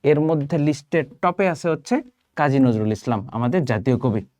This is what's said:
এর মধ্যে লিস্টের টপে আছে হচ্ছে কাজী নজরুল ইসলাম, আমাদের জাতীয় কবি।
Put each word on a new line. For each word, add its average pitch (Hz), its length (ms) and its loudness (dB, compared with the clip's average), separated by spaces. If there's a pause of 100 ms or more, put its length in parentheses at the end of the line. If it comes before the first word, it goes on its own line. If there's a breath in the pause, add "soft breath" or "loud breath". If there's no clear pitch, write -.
এর 147 160 4
মধ্যে 156 380 -2
লিস্টের 147 460 0 (180)
টপে 180 280 0
আছে 165 200 -4
হচ্ছে 160 320 -2 (340)
কাজী 139 240 2
নজরুল 110 320 2
ইসলাম, 113 400 -4
আমাদের 123 340 0
জাতীয় 120 320 0
কবি। 117 240 0 (180)